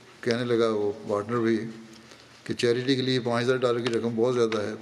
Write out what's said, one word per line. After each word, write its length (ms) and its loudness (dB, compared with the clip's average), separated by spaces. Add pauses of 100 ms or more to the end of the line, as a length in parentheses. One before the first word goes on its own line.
(220)
کہنے 240 0
لگا 280 4
وہ 180 0 (160)
partner 320 -2
بھی 180 2 (840)
کہ 100 -8
چیریٹی 420 0
کے 60 -2
لیے 180 0
پانچ 240 0
ہزار 140 2
ڈالر 220 2
کی 140 -2
رقم 220 -2
بہت 200 2
زیادہ 280 2
ہے۔ 180 -4